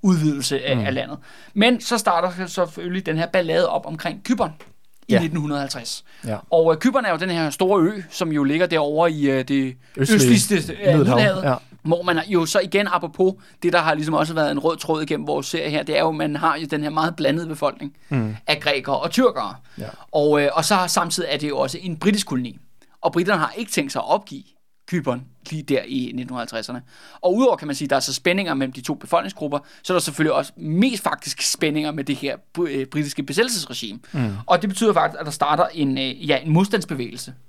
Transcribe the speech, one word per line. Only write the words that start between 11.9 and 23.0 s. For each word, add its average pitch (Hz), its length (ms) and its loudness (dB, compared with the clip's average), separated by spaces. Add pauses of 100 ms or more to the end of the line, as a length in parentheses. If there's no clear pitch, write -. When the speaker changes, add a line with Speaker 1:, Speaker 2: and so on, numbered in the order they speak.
Speaker 1:
man 175 120 2
har, 160 120 -2
jo 175 180 2
så 190 140 2
igen, 196 320 0
apropos 180 420 0 (300)
det, 175 100 2
der 175 60 4
har 160 140 2
ligesom 151 200 -2
også 156 200 0
været 151 180 2
en 143 80 -2
rød 160 180 0
tråd 156 240 -2
igennem 151 260 -4
vores 147 200 -2
serie 156 220 -4
her, 147 140 -2
det 151 140 -4
er 151 40 2
jo, 160 100 2
man 151 240 -2
har 147 220 0
jo 160 80 -6
den 147 180 -4
her 151 60 -4
meget 160 260 -2
blandede 160 320 -2
befolkning 143 460 -6 (160)
Speaker 2:
Mm. 110 260 -2 (120)
Speaker 1:
af 151 120 2
grækere 143 400 -2
og 160 120 -4
tyrkere. 143 440 0 (220)
Speaker 2:
Ja. - 80 -10 (260)
Speaker 1:
Og, 147 300 4
øh, 143 120 2
og 165 120 2
så 208 100 4
har, 185 120 2
samtidig 170 440 -2
er 147 60 -2
det 147 120 -4
jo 135 80 -4
også 135 240 -2
en 175 160 -6
britisk 202 300 0
koloni. 123 320 -4 (420)